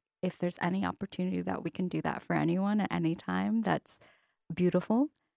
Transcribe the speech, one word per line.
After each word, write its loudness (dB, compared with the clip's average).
if -2
there's -2
any 0
opportunity -4
that -4
we -4
can -2
do -2
that -2
for -4
anyone 2
at 0
any 2
time, 0
that's -2
beautiful. 4